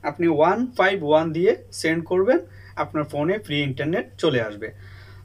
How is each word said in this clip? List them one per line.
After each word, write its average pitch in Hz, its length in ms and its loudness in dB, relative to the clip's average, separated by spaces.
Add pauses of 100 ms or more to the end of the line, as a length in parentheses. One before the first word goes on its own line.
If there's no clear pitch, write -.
আপনি 170 260 -2
ওয়ান 175 380 4
ফাইভ 196 380 0
ওয়ান 156 280 4
দিয়ে 185 240 2 (160)
সেন্ড 165 320 -2
করবেন, 196 340 2 (380)
আপনার 156 280 -4
ফোনে 151 340 -2
ফ্রি 151 220 -4
ইন্টারনেট 147 460 -4 (120)
চলে 131 240 0
আসবে। 104 300 -10 (520)